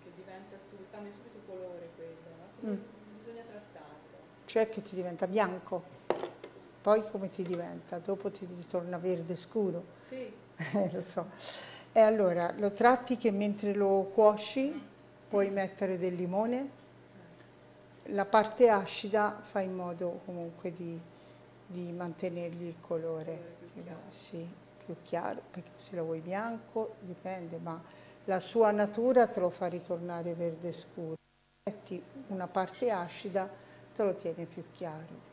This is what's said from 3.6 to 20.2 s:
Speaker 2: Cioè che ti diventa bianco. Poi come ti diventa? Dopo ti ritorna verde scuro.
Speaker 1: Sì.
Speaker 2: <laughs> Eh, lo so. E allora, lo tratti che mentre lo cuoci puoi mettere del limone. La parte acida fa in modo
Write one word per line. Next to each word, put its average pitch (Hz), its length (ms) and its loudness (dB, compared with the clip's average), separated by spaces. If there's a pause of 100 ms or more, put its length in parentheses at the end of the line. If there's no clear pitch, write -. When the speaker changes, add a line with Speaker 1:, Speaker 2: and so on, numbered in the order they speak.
Speaker 2:
Cioè 220 240 2
che 208 140 -8
ti - 100 -12
diventa 180 340 -4
bianco. 185 560 -2 (960)
Poi 214 280 6
come 196 220 -4
ti - 100 -6
diventa? 175 560 -6
Dopo 196 320 -2
ti 196 160 -10
ritorna 175 540 -4
verde 175 360 -2
scuro. 175 480 0 (240)
Speaker 1:
Sì. 254 240 -10 (260)
Speaker 2:
<laughs> 151 160 -6
Eh, 196 180 2
lo 185 100 -4
so. 175 280 -4 (600)
E - 80 6
allora, 190 580 6
lo 202 140 4
tratti 247 460 6
che 226 140 4
mentre 202 420 2
lo 196 400 4
cuoci 220 580 6 (560)
puoi 196 220 4
mettere 190 480 0
del 180 160 0
limone. 220 560 0 (1400)
La 202 140 2
parte 214 440 8
acida 208 720 2
fa - 200 -4
in 185 140 -2
modo 175 500 -4